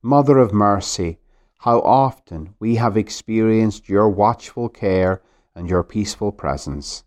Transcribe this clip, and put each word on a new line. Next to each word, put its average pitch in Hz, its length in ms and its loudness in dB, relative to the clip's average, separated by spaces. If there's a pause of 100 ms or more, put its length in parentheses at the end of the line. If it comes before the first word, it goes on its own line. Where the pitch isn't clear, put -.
Mother 139 340 4
of 120 160 4
mercy, 101 640 0 (440)
how - 180 2
often 104 800 -2
we 113 160 0
have 110 200 0
experienced 110 920 -2
your 101 200 4
watchful 107 600 -2
care 95 520 0 (360)
and 87 120 -10
your 87 140 0
peaceful 104 480 -6
presence. 71 760 -8